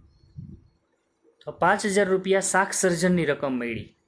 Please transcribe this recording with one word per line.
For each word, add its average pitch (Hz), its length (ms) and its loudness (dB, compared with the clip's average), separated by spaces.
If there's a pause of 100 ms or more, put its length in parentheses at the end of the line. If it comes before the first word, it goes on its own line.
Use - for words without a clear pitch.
(1400)
તો - 80 -12
પાંચ 196 340 0
હજાર 196 220 2
રૂપિયા 190 320 2
શાક 190 320 0
સર્જનની 175 520 2
રકમ 139 280 -2
મળી. 117 440 -6 (120)